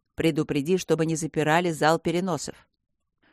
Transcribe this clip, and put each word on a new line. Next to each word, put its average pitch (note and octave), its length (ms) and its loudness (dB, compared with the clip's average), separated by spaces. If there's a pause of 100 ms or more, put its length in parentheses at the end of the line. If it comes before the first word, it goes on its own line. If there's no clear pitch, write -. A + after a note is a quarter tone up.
(160)
Предупреди, D#3 640 0
чтобы D#3+ 280 0
не D#3+ 100 -2
запирали D#3 560 0
зал D#3 280 2
переносов". F3 560 -4 (760)